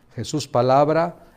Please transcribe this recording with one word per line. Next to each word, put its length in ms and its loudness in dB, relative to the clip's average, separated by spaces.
Jesús 320 -8
palabra 800 0